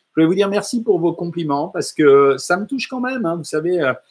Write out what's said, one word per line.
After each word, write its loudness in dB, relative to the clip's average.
Je 2
voulais 4
vous 0
dire 0
merci -4
pour 0
vos 0
compliments -4
parce -8
que 6
ça -2
me -6
touche -6
quand -8
même, -4
hein. -2
Vous -10
savez, -2
euh, 0